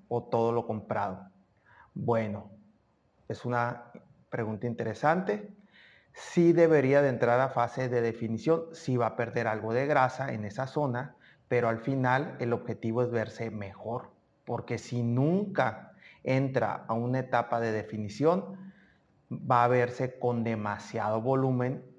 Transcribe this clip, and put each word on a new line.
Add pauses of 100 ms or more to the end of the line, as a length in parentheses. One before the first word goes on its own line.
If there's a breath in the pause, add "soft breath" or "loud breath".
o
todo
lo
comprado? (640 soft breath)
Bueno, (800)
es
una (400)
pregunta
interesante. (600 soft breath)
Sí
debería
de
entrar
a
fase
de
definición,
sí
va
a
perder
algo
de
grasa
en
esa
zona, (340 soft breath)
pero
al
final
el
objetivo
es
verse
mejor, (340)
porque
si
nunca (320 loud breath)
entra
a
una
etapa
de
definición, (580 loud breath)
va
a
verse
con
demasiado
volumen (160)